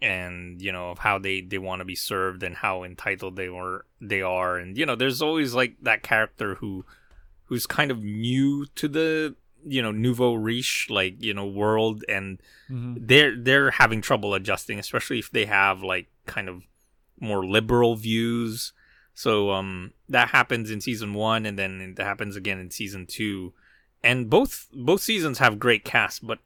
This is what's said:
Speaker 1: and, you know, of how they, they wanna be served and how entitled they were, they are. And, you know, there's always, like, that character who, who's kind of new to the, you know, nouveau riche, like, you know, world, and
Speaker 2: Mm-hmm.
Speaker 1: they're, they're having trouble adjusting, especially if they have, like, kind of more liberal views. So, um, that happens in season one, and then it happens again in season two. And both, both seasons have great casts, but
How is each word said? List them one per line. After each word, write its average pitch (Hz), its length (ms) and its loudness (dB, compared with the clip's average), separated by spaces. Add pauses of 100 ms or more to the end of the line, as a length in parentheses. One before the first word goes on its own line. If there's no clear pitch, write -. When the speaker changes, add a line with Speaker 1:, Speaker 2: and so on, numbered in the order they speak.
Speaker 1:
and, 90 600 -6
you 95 100 -6
know, 90 200 -8
of 85 80 -12
how 101 200 0
they, 95 220 -2
they 95 160 -6
wanna 92 280 -6
be 92 100 -8
served 95 480 -4
and 90 140 -8
how 92 260 -2
entitled 92 520 -8
they 92 140 -6
were, 92 360 -8 (140)
they 101 220 -2
are. 92 360 0
And, 92 200 -10
you 147 80 0
know, 127 100 0
there's 127 260 0
always, 151 320 0
like, 123 280 0
that 113 220 2
character 110 520 0
who, 95 300 -8 (600)
who's 120 220 -4
kind 147 240 0
of 113 120 -6
new 127 600 0 (100)
to 156 120 -2
the, 156 480 0 (300)
you 135 160 0
know, 110 100 0
nouveau 120 440 2
riche, 117 540 -2
like, 95 340 0
you 107 100 -2
know, 98 140 -6
world, 107 600 2
and 98 320 -4 (300)
Speaker 2:
Mm-hmm. 120 360 -8
Speaker 1:
they're, 139 300 8
they're 131 360 4
having 110 300 4
trouble 104 320 0
adjusting, 98 440 -2
especially - 420 -4
if - 120 -8
they 110 140 0
have, 98 380 4
like, 92 240 -2 (180)
kind 95 240 -6
of 90 140 -12 (560)
more 101 260 -2
liberal 113 500 4
views. 113 800 -2 (420)
So, 104 360 2
um, 95 420 -6 (160)
that 123 200 4
happens 120 400 2
in 107 120 -6
season 107 320 -6
one, 110 320 0
and 101 120 -6
then 95 400 -6
it 101 40 -4
happens 101 340 -6
again 98 240 -4
in 90 120 -12
season 98 360 -10
two. 98 460 -6 (500)
And 120 260 2
both, 220 440 2
both 143 280 2
seasons 160 380 -2
have 113 180 6
great 113 260 4
casts, - 360 0
but 113 260 -6